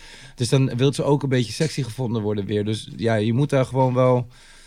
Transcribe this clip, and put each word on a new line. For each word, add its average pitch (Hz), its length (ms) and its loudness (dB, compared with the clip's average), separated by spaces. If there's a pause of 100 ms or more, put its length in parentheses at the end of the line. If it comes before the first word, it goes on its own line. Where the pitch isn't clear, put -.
(340)
Dus 120 140 -2
dan 135 280 2
wil 135 160 2
ze 156 100 -4
ook 143 200 2
een 139 60 -4
beetje 127 240 0
sexy 151 300 -4
gevonden 113 400 -4
worden 104 240 -2
weer. 104 180 -2
Dus 107 320 -4
ja, 113 180 0
je 110 180 0
moet 143 180 0
daar 131 140 2
gewoon 131 300 0
wel, 127 320 4 (400)